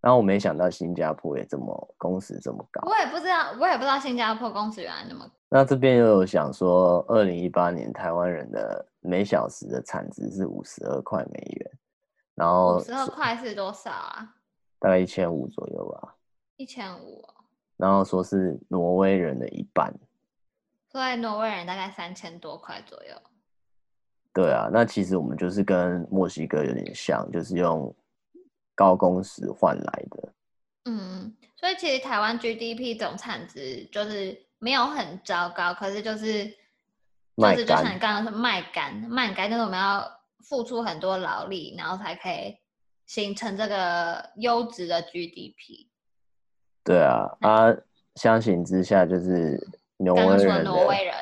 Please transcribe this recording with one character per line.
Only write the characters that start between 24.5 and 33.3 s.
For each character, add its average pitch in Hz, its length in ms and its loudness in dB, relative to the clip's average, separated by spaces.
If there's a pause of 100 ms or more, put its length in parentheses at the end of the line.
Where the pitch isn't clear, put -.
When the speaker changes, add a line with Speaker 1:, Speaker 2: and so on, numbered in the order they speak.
Speaker 1:
啊， 57 220 0
那 113 120 6
其 107 200 -2
实 92 120 0
我 85 60 0
们 65 140 -4
就 90 120 -2
是 98 140 0
跟 90 480 2
墨 95 180 2
西 80 200 -6
哥 76 160 0
有 62 100 -2
点 50 180 -8
像， 55 380 -4
就 82 140 -4
是 90 120 -6
用 82 380 0 (840)
高 95 160 8
工 92 260 4
时 - 300 -10
换 80 240 2
来 50 340 -8
的。 - 220 -16 (540)
Speaker 2:
嗯， 196 500 -10 (180)
所 359 160 -4
以 381 60 -2
其 359 160 -6
实 262 100 -2
台 262 160 -2
湾 220 200 0
G 233 160 -4
D 226 200 -8
P 233 200 -6
总 208 200 -6
产 180 320 -10